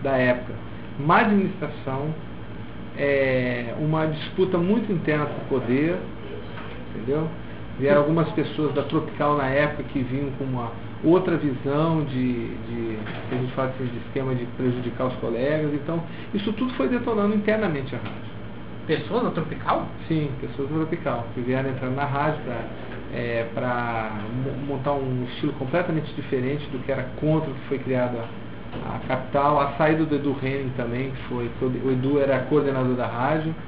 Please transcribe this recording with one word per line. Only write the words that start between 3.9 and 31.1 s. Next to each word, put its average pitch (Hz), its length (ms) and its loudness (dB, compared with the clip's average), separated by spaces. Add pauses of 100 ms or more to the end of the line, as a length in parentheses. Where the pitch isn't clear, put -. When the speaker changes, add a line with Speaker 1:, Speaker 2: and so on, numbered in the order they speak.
Speaker 1:
disputa 180 500 2
muito 208 340 4
interna 151 360 2
por - 320 0
poder, 135 360 2 (1000)
entendeu? 139 340 -2 (520)
Vieram 143 220 8
algumas 156 300 4
pessoas 147 420 0
da 139 100 2
Tropical 147 540 2
na 135 100 2
época 143 360 2
que 131 200 -2
vinham 135 340 -2
com 139 60 -2
uma 123 280 -2 (320)
outra 170 320 6
visão 147 680 2
de, 127 440 0
de, 113 500 -4 (300)
que 127 80 -2
a - 20 0
gente 127 160 -2
fala 131 160 0
assim, 127 160 -4
de 120 200 -4
esquema 131 300 -2
de 120 100 -2 (120)
prejudicar 123 500 0
os 120 80 -2
colegas. 143 580 0
Então, 160 300 -2 (280)
isso 214 220 -2
tudo 254 200 -2
foi 262 160 0
detonando 226 440 2
internamente 202 640 0
a - 20 -4
rádio. - 340 -8 (540)
Speaker 2:
Pessoas 165 380 0
da 180 80 0
Tropical? 170 560 -2 (200)
Speaker 1:
Sim, 151 220 2 (100)
pessoas 135 300 -4
da 151 60 -2
Tropical, 151 580 0
que 123 80 -4
vieram 131 280 0
entrar 127 200 -2
na 135 140 0
rádio 143 420 0
pra, - 720 -6
é, 117 380 0
pra 120 560 0 (320)
mo-, 139 320 -4
montar 135 160 0
um 127 380 0
estilo 147 240 -2
completamente 160 600 0
diferente 139 560 -2
do 135 140 -6
que - 80 -2
era 127 160 -2 (120)
contra 156 300 2
o - 40 -6
que - 140 -10
foi 135 120 -2
criado 123 400 0
a, - 760 -8
a 117 120 -4
Capital. 143 520 2
A 139 120 2
saída 156 340 4
do 143 80 0
Edu 143 300 0
Henning 131 340 -2
também, 123 320 -2